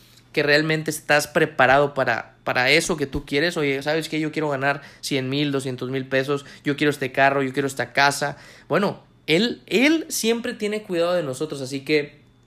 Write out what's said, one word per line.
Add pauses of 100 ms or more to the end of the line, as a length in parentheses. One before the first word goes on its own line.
(320)
que
realmente
estás
preparado
para,
para
eso
que
tú
quieres.
Oye,
¿sabes
qué?
Yo
quiero
ganar (180)
cien
mil,
doscientos
mil
pesos. (160)
Yo
quiero
este
carro,
yo
quiero
esta
casa. (320)
Bueno, (240)
Él,
Él
siempre
tiene
cuidado
de
nosotros,
así
que (260)